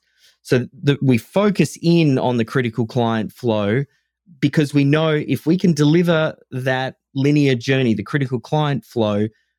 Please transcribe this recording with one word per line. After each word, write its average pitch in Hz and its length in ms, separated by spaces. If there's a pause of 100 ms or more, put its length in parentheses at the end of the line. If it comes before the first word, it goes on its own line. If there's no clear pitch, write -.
(420)
So 127 300
the, 139 300
we 131 160
focus 190 640
in 160 360
on 123 200
the 113 80
critical 123 400
client 113 460
flow 110 540 (540)
because 143 340
we 143 100
know 151 260 (180)
if - 180
we 165 120
can 185 160
deliver 156 640 (140)
that 131 440 (200)
linear 143 400
journey, 127 380
the 101 100
critical 131 360
client 147 460
flow, 107 420 (320)